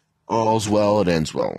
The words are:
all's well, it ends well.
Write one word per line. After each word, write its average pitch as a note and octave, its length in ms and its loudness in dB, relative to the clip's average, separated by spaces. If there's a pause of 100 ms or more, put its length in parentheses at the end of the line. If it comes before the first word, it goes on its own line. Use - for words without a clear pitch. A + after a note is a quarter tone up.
(280)
all's A2 420 0
well, G#2 320 2
it F2+ 60 -2
ends D#2+ 260 0
well. G#1 260 -4